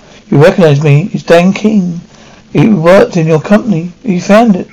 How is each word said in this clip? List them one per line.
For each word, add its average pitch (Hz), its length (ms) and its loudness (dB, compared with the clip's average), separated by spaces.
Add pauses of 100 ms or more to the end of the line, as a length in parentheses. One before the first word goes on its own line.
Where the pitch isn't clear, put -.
(280)
You 143 140 2
recognize 160 400 2
me. 156 300 0
It's 147 100 -8
Dan 175 300 0
King. 185 480 -4 (520)
He 196 160 0
worked 180 480 2
in 160 120 -2
your 156 120 0
company. 185 520 -2 (100)
He 180 180 -4
found 214 360 2
it. - 160 -8